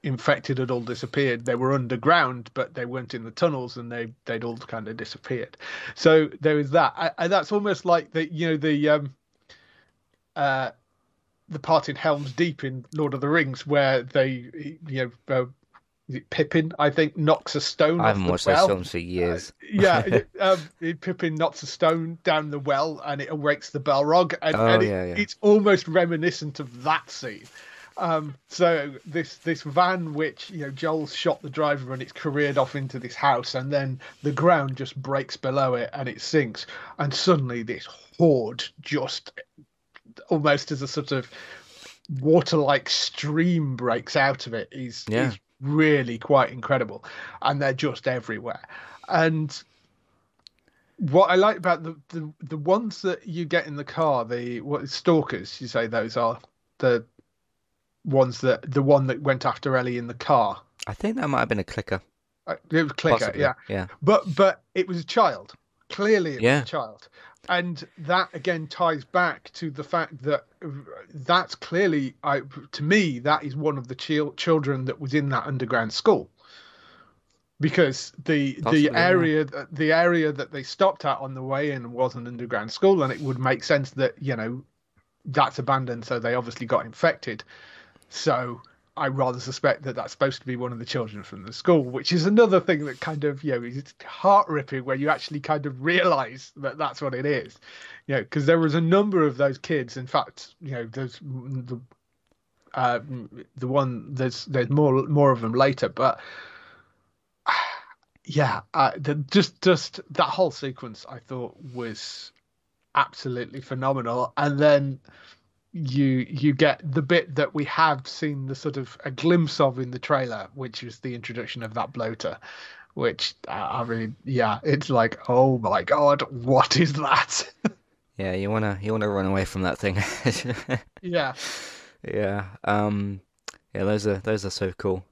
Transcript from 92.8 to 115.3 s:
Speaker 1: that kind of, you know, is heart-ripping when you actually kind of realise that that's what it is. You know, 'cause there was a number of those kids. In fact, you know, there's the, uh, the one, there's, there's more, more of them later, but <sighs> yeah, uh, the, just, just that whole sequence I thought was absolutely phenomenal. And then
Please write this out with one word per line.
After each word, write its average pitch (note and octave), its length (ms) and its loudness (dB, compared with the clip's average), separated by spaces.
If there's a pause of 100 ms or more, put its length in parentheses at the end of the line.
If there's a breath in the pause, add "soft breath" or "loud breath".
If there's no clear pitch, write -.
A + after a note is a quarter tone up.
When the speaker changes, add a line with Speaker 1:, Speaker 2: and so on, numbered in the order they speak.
Speaker 1:
that C3 140 -12
kind D3+ 240 -6
of, C#3+ 180 -2
you D3 100 -2
know, A#2+ 120 -2
is B2+ 180 -10 (220)
heart-ripping D3+ 800 2
when C3+ 160 -2
you D3 80 2
actually D3 320 -2
kind D3+ 260 -2
of B2+ 160 -8
realise D3+ 760 2
that C3+ 200 -6
that's D3 240 -4
what C3+ 140 -4
it C3 100 -4
is. C#3 340 -2 (480 loud breath)
You C#3 100 -2
know, A#2 80 0
'cause C#3 220 -2
there E3 140 6
was D#3+ 140 2
a E3+ 60 2
number F#3 460 4
of C3 100 0
those C3+ 220 0
kids. C#3 380 -4
In B2+ 100 -10
fact, - 540 -4
you C#3+ 120 -10
know, A#2+ 140 -6
there's B2 340 -10
the, B2+ 600 -10 (920)
uh, B2 240 0 (580)
the B2+ 120 -6
one, C3 460 -2
there's, B2+ 320 -4
there's B2+ 240 0
more, C3+ 340 4
more C#3+ 260 6
of A#2+ 100 2
them A2+ 120 -4
later, C3+ 360 2
but - 320 0 (1300 loud breath)
<sighs> - 40 0 (720 loud breath)
yeah, C3+ 360 0 (140)
uh, D#3 220 4
the, D3 200 -4
just, D3+ 460 2
just - 380 2 (100)
that D3+ 180 2
whole F3 220 2
sequence B2+ 580 -10
I B2 100 -16
thought B2 380 -10 (180)
was - 580 -12 (640)
absolutely C3 640 -2
phenomenal. B2+ 760 -2
And C#3+ 220 0
then C#3 420 6 (720 soft breath)